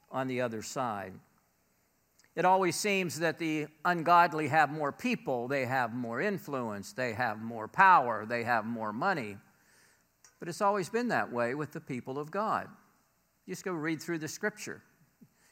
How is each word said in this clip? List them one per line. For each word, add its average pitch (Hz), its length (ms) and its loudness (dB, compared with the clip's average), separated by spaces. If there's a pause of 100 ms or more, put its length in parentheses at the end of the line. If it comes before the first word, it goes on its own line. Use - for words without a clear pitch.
(100)
on 131 160 -2
the 127 140 -2
other 113 200 -2
side. 104 520 -6 (1200)
It 165 100 0
always 185 300 4
seems 185 460 -2
that 160 180 0
the 156 300 -2 (160)
ungodly 170 640 4
have 147 240 4
more 151 180 -2
people, 135 560 -2
they 131 200 -2
have 123 280 0
more 120 260 -4
influence, 135 720 -4
they 127 180 -2
have 107 280 -2
more 113 280 -8
power, 131 580 6
they 117 160 -2
have 113 240 2
more 110 260 -4
money. 131 440 -2 (1040)
But 165 80 -10
it's 165 120 -6
always 202 280 2
been 240 200 -2
that 117 240 0
way 120 220 0
with 147 160 -4
the 160 100 -10
people 131 380 -8
of 151 140 -8
God. 190 340 -2 (800)
You 185 60 -10
just 175 120 -10
go 190 60 -4
read 160 320 -2
through 170 160 -4
the 156 80 -8
scripture. - 560 -8 (680)